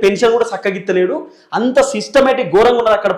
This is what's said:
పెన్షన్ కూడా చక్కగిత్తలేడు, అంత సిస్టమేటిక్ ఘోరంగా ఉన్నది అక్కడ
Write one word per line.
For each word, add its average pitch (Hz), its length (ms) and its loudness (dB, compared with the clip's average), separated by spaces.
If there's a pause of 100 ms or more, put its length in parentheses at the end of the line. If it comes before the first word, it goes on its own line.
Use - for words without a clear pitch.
పెన్షన్ 226 320 2
కూడా 233 160 2
చక్కగిత్తలేడు, 185 640 -2 (420)
అంత 254 200 0 (160)
సిస్టమేటిక్ 254 600 0
ఘోరంగా 233 260 4
ఉన్నది 220 180 2
అక్కడ 196 180 -2